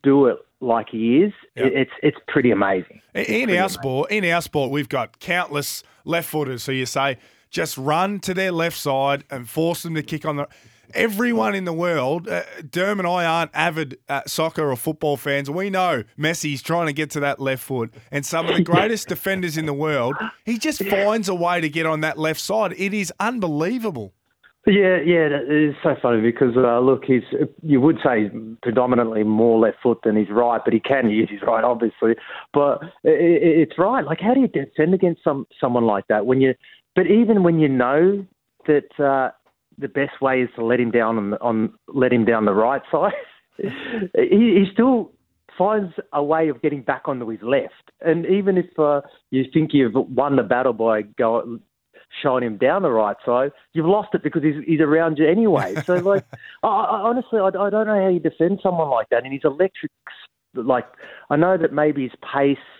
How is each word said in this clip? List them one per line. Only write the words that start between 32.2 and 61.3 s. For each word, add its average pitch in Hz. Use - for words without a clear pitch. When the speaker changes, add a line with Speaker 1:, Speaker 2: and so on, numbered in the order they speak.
Speaker 1:
But 143
i-, -
i-, 160
it's -
right. 202
Like, 151
how 214
do 269
you 247
defend 151
against 180
some-, 139
someone 120
like 101
that 107
when 131
you, 131
but 180
even 208
when 170
you 151
know 151
that, 147
uh, 135
the 135
best 139
way 131
is 123
to 117
let 120
him 117
down 113
on 101
the, 101
on, 110
let 127
him 117
down 113
the 101
right 120
side, 170
<laughs> -
he, 196
he 208
still 240
finds 202
a 147
way 160
of 127
getting 147
back 127
onto 127
his 107
left. 127
And 165
even 190
if, 180
uh, 147
you 131
think 156
you've 127
won 131
the 120
battle 123
by 110
go-, 113
showing 127
him 107
down 156
the 156
right 107
side, 127
you've 160
lost 202
it -
because 151
he's, 151
he's 156
around 160
you 156
anyway. 180
So, 180
like, 190
<laughs> -
I, 220
I, 208
honestly, 233
I, 190
I 190
don't 214
know 208
how 190
you 180
defend 170
someone 165
like 113
that. 120
And 131
he's 135
electric. 156
Like, 123